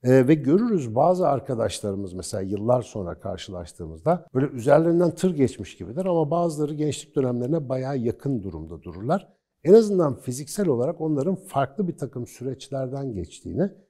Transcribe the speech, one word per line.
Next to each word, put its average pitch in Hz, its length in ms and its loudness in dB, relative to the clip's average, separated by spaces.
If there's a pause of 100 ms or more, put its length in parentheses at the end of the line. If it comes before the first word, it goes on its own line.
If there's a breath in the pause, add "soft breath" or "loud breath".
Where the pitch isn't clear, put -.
Ee, 127 240 6
ve 151 60 8
görürüz 151 600 2
bazı 175 320 4
arkadaşlarımız 104 840 -4
mesela 92 280 -8
yıllar 107 400 0
sonra 90 380 -8
karşılaştığımızda 90 1120 -6
böyle 131 120 2
üzerlerinden 160 680 4
tır 180 240 0
geçmiş 123 420 0
gibidir 120 280 -8
ama 165 260 0
bazıları 156 420 -2
gençlik 151 420 -4
dönemlerine 127 540 -2
bayağı 131 280 -4
yakın 117 460 -2
durumda 80 380 -10
dururlar. 107 520 -4 (300)
En 170 100 8
azından 196 420 6
fiziksel 147 520 -6
olarak 139 340 0
onların 156 340 0
farklı 139 520 -4
bir 170 100 -6
takım 120 300 -8
süreçlerden 131 840 -8
geçtiğini 92 560 -4 (200)